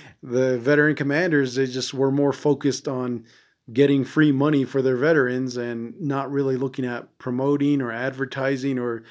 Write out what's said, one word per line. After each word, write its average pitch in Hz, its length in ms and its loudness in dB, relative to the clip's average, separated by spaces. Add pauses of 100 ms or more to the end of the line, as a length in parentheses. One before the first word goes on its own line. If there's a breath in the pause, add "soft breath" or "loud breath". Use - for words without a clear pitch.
(240 loud breath)
the 127 340 0
veteran 147 380 4
commanders, 143 600 0
they 135 120 2
just 127 260 -6
were 135 180 2
more 139 220 2
focused 139 540 0
on 127 380 -6 (460 soft breath)
getting 139 320 4
free 151 280 2
money 139 340 2
for 135 160 -2
their 127 160 2
veterans 127 600 2
and 120 440 -8
not 139 300 -4
really 139 240 0
looking 131 300 -4
at 120 340 -8
promoting 139 640 0
or 120 100 -4
advertising 131 880 -4
or 117 320 -6